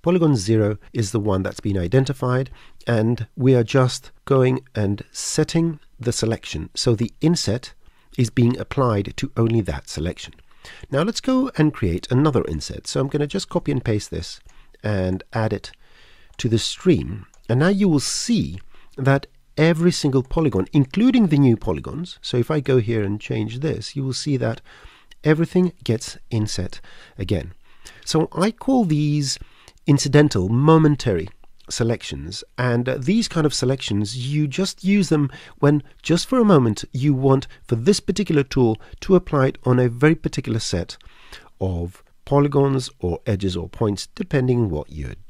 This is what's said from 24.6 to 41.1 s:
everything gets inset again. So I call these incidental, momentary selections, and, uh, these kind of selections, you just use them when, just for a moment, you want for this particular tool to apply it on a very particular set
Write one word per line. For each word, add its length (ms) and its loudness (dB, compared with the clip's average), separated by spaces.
everything 480 2
gets 340 -4
inset 500 -4
again. 340 -4
So 280 0
I 180 0
call 340 0
these 540 0
incidental, 640 4
momentary 800 2
selections, 760 -4
and, 320 0
uh, 100 -2
these 300 0
kind 160 -2
of 80 4
selections, 640 -2
you 300 -2
just 380 -6
use 260 2
them 200 2
when, 240 4
just 240 0
for 120 0
a 60 4
moment, 480 4
you 200 0
want 340 2
for 80 0
this 260 2
particular 420 0
tool 360 2
to 160 2
apply 320 2
it 160 -6
on 140 4
a 100 2
very 260 4
particular 460 -4
set 360 -6